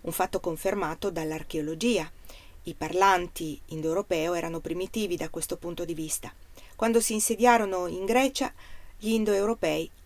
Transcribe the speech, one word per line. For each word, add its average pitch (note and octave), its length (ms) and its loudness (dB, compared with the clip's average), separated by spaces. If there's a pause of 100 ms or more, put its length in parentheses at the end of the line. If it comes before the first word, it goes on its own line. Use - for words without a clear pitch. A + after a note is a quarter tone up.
un E3+ 100 -6
fatto F#3 300 0
confermato F#3 680 -2
dall'archeologia. D#3+ 1000 -2 (540)
I E3+ 100 -8
parlanti F3 920 2
indoeuropeo E3 680 0
erano E3 240 -4
primitivi F3+ 560 -2
da D#3+ 140 -4
questo - 280 -6
punto E3+ 280 -6
di E3 100 -4
vista. D#3 400 -6 (400)
Quando A3+ 240 4
si A3+ 140 4
insediarono G#3+ 720 4
in F#3 200 -4
Grecia, C4 460 2 (460)
gli G#3+ 140 0
indoeuropei G3+ 760 2 (180)